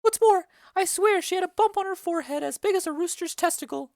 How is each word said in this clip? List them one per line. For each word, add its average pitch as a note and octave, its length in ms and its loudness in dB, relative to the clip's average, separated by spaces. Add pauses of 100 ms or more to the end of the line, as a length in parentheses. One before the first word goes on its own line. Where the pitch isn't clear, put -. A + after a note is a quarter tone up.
What's - 180 0
more, G4+ 260 6 (280)
I F#4+ 100 2
swear G4 360 2
she - 140 -4
had F#4 100 0
a F4+ 40 -4
bump G#4+ 280 2
on G4 100 -2
her F#4+ 100 -4
forehead D4 460 -4
as C#4+ 160 -6
big G4+ 160 0
as F#4 120 0
a D#4+ 60 -6
rooster's E4+ 420 -6
testicle. C#4 600 -4